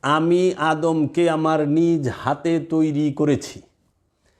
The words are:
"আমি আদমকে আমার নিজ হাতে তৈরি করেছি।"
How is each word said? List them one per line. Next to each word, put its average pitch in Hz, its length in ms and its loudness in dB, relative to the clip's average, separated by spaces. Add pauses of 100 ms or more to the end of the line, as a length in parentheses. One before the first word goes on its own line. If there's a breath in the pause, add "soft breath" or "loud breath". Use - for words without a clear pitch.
"আমি 170 560 2
আদমকে 160 720 0
আমার 156 380 0
নিজ 160 400 2
হাতে 151 520 -2
তৈরি 151 520 0
করেছি।" 147 480 -2 (800)